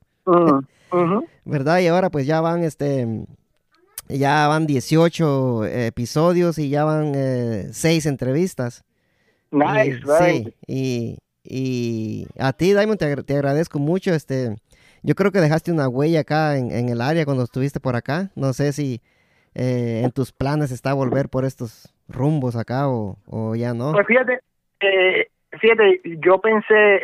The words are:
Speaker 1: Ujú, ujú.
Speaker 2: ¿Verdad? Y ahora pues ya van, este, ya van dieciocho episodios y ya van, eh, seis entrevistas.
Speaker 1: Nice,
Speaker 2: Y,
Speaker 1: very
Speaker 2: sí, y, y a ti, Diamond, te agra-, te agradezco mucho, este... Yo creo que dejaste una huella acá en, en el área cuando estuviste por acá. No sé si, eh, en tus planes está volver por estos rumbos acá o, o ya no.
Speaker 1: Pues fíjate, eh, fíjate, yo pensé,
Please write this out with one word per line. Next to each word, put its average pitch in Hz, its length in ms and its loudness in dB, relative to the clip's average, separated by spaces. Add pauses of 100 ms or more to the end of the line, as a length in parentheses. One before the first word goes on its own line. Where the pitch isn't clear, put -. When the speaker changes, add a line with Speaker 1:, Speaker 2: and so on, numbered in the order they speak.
(240)
Speaker 1:
Ujú, 165 380 4 (300)
ujú. 180 340 0 (180)
Speaker 2:
¿Verdad? 147 360 0
Y 180 80 4
ahora 180 200 2
pues 139 180 -4
ya 160 140 2
van, 170 240 0
este, 139 420 -2 (1040)
ya 143 400 2
van 156 180 0
dieciocho 139 1000 2
episodios 151 920 0
y 143 120 -4
ya 147 140 0
van, 156 300 -2
eh, 123 580 -4
seis 160 340 0
entrevistas. 131 760 -4 (680)
Speaker 1:
Nice, 151 480 0
Speaker 2:
Y, - 80 -16
Speaker 1:
very 151 380 2
Speaker 2:
sí, 110 100 -14 (120)
y, 123 520 -4 (260)
y 117 840 -6 (140)
a 131 140 -2
ti, 185 180 2
Diamond, 208 260 2
te 165 60 -4
agra-, 143 180 -2
te 135 120 -4
agradezco 143 440 0
mucho, 170 360 0
este... 131 420 -4 (460)
Yo 147 120 2
creo 196 180 2
que 196 80 2
dejaste 160 300 2
una 156 160 0
huella 147 340 0
acá 151 360 0
en, 127 160 -2
en 120 160 -2
el 117 140 -2
área 156 240 0
cuando 135 180 0
estuviste 135 340 -4
por 127 160 -2
acá. 151 420 -4
No 135 180 -2
sé 143 180 0
si, 135 300 -6 (520)
eh, 120 480 -2
en 127 100 0
tus 127 200 -4
planes 139 400 -2
está 135 220 -4
volver 135 340 0
por 131 160 -2
estos - 500 -10 (140)
rumbos 127 480 -2
acá 127 320 -2
o, 110 380 -4
o 110 280 -6
ya 120 200 -2
no. 127 180 -4
Speaker 1:
Pues 202 140 2
fíjate, 247 340 0 (400)
eh, 190 460 2 (340)
fíjate, 220 400 6 (240)
yo 185 160 6
pensé, 214 640 4